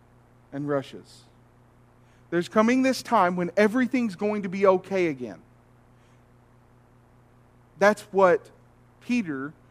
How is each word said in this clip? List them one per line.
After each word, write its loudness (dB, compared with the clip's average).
and -8
rushes." -8
There's -2
coming 2
this 0
time 2
when -4
everything's 0
going -4
to -8
be -4
okay 2
again. -10
That's 2
what 2
Peter -6